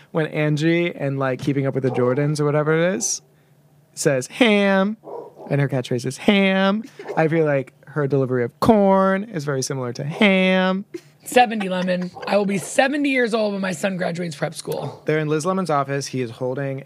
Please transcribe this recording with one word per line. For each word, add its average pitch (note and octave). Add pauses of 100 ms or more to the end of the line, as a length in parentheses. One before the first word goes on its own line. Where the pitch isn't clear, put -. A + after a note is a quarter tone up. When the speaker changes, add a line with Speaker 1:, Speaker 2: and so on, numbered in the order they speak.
(120)
Speaker 1:
When D#3
Angie D#3
and, C#3
like, C3
Keeping C#3
Up C3+
with C3
the C3
Jordans C3
or D3
whatever D3+
it F3+
is - (720)
says C3+
ham, G3+ (520)
and C#3
her C#3
catchphrase B2+
is C3
ham, G3 (340)
I D#3+
feel D#3+
like C#3 (140)
her D3
delivery B2+
of -
corn G3
is F#3+
very C3+
similar B2+
to -
ham. F#3 (400)
Speaker 2:
Seventy, A3
Lemon. F3+ (180)
I G3
will G#3
be G3
seventy C#4
years B3
old G#3+
when F#3+
my F#3
son F#3+
graduates E3+
prep D#3
school. -
Speaker 1:
They're D#3
in D3+
Liz D3+
Lemon's F#3
office. C#3
He C3
is A#2
holding C3+